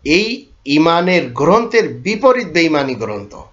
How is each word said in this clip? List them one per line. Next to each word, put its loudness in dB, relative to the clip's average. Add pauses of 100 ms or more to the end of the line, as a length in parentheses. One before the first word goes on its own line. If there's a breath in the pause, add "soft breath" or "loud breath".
এই -2 (200)
ঈমানের 2
গ্রন্থের 2
বিপরীত 0
বেঈমানি 0
গ্রন্থ। -10 (180)